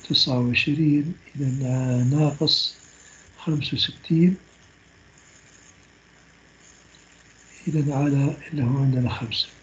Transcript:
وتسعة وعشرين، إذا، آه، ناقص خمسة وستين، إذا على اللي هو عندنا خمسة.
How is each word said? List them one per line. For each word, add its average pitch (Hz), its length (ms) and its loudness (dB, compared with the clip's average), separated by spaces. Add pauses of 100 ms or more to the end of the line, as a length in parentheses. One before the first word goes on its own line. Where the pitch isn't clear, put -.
وتسعة 131 360 0
وعشرين، 147 720 2 (220)
إذا، 135 320 -2
آه، 127 360 0
ناقص 147 720 0 (640)
خمسة 143 400 -4
وستين، 175 580 2 (3250)
إذا 147 280 0
على 143 420 2 (140)
اللي 147 120 -2
هو 127 140 0
عندنا 127 320 2
خمسة. - 380 -6 (160)